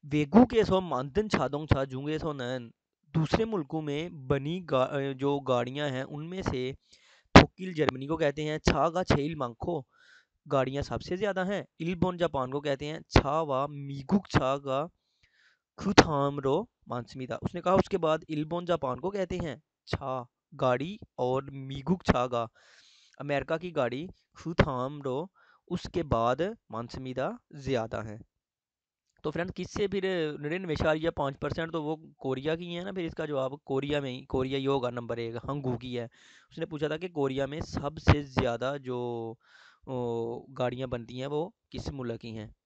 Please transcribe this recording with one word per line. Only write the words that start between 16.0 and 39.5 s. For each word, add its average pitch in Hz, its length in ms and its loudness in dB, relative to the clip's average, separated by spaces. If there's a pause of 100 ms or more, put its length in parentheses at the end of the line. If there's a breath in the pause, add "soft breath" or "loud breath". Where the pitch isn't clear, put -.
रो 147 280 2 (200)
मानसमीदा, 123 540 -6
उसने 175 180 -4
कहा, 180 140 2
"उसके 190 240 4
बाद 156 300 2
इलबोन 160 380 -2
जापान 143 320 0
को 175 120 -4
कहते 185 280 -4
हैं 156 180 -6 (300)
छा 131 400 -4 (280)
गाड़ी 139 440 0 (200)
और 131 320 0
मीगुक 139 520 -2
छा 123 240 4
गा 120 200 0 (760 soft breath)
अमेरिका 143 360 0
की 175 140 -8
गाड़ी 139 360 -2 (300)
खुथाम 143 680 0
रो, 135 280 -2 (400 soft breath)
उसके 175 320 -2
बाद 123 400 2 (300)
मानसमीदा 127 680 -6 (160)
ज़्यादा 117 480 -2
हैं।" 110 180 -10 (1040)
तो 156 60 0
फ्रेंड, 170 220 -4
किससे 190 360 -2
फिर 190 160 0 (360)
नड़िनवे 165 320 -2
इशारिया 156 380 2
पाँच 139 260 -2
परसेंट 165 360 -4
तो 160 100 -2
वो 156 140 -2 (220)
कोरिया 135 380 0
की 175 180 -8
हैं 175 100 -6
ना, 196 80 -8
फिर 185 120 -4
इसका 160 220 -4
जवाब 135 380 -2
कोरिया 143 360 0
में 139 100 -4
ही, 127 140 -6
कोरिया 131 340 0
ही 135 60 -2
होगा 135 260 2
नंबर 117 280 -4
एक, 117 180 -4
हंगू 131 400 -2
की 123 180 -8
है। 117 140 -4 (420 loud breath)
उसने 160 160 -6
पूछा 151 220 -2
था 156 80 0
कि 180 120 -8
कोरिया 139 380 0
में 151 140 -6
सबसे 147 600 0
ज़्यादा 131 560 -2
जो, 127 200 -4 (880 loud breath)